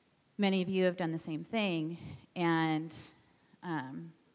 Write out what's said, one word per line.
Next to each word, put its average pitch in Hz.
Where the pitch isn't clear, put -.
many 196
of 175
you 185
have 180
done 170
the 165
same 160
thing, 170
and, 160
um, 160